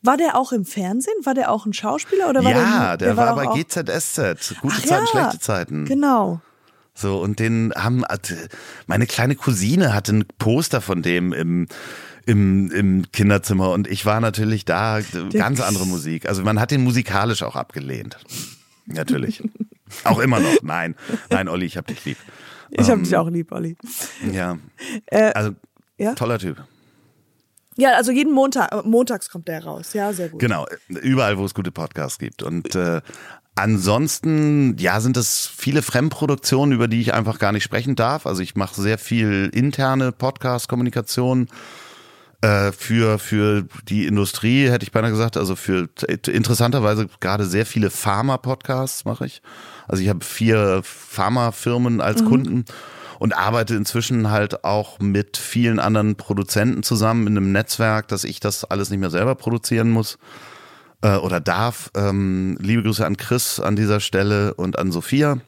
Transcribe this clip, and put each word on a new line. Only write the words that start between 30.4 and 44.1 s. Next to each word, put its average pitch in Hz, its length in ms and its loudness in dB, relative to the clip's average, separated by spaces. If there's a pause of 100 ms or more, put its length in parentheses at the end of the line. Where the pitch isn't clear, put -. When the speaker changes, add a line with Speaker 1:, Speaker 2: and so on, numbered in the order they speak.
Speaker 2:
Genau, 98 260 0 (220)
überall, 104 480 0
wo 98 80 -2
es 95 80 -4
gute 87 200 -4
Podcasts 78 460 -6
gibt. - 240 -10
Und, 80 320 -4
äh, 85 280 0 (520)
ansonsten, 131 1200 2
ja, 90 220 0
sind 123 160 2
es - 300 -2
viele - 360 -2
Fremdproduktionen, 139 920 2
über 117 140 2
die 113 120 2
ich 113 140 0
einfach 110 240 0
gar 104 140 2
nicht 104 120 0
sprechen 117 300 -2
darf. 120 320 0
Also 92 160 -2
ich - 140 -8
mache 98 240 -4
sehr 104 180 0
viel 104 540 0
interne 131 600 0
Podcast-Kommunikation, 123 1400 -2 (960)
äh, 101 300 4
für, 113 460 2
für 104 480 2 (220)
die 101 180 0
Industrie, 113 600 2